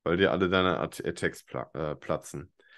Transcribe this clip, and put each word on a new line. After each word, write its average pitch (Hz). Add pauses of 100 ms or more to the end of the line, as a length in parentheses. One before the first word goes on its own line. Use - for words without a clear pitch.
weil 87
dir 95
alle 92
deine 92
At-, -
Attacks 85
pla-, -
äh, 73
platzen. - (260)